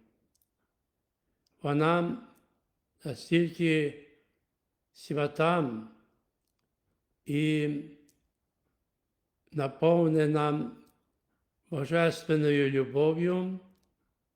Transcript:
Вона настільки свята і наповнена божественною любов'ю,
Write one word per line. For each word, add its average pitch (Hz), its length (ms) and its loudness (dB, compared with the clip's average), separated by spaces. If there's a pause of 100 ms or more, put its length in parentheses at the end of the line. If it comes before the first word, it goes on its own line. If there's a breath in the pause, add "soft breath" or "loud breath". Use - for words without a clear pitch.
(1600)
Вона 160 640 0 (800)
настільки 160 1000 -2 (880)
свята 147 920 -2 (1400)
і 151 460 -2 (1800)
наповнена 151 1200 2 (920)
божественною 151 1000 0
любов'ю, 160 880 0 (760)